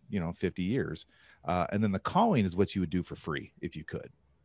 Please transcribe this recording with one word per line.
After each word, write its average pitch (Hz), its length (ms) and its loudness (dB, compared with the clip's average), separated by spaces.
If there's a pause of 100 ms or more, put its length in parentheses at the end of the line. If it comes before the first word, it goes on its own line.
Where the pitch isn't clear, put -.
(120)
you 98 80 0
know, 87 140 -2
fifty 92 280 -2
years. 90 460 -2 (360)
Uh, 90 280 2
and 104 120 2
then 104 80 2
the 95 60 0
calling 180 480 4
is 87 100 -2
what 95 200 2
you 98 60 2
would 85 100 0
do 90 100 2
for 85 140 -6
free - 360 -6 (100)
if - 140 -6
you 80 80 -8
could. - 280 -8 (340)